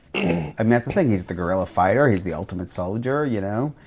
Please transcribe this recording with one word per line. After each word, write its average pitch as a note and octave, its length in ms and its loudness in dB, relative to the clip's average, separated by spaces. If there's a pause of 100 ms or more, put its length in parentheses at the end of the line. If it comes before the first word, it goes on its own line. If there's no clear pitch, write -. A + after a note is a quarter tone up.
<clears throat> - 80 -16
I G3+ 40 0 (400)
mean, A2+ 100 2
that's A#2+ 180 4
the C3+ 60 -4
thing. F3+ 160 4
He's F#2+ 160 2
the - 80 -10
guerrilla F2+ 320 0
fighter. G#2+ 460 4
He's F#2 120 2
the F2 100 -4
ultimate F2+ 380 -6
soldier, A#2+ 540 -2
you A#2 160 -2
know. A2 320 -2 (140)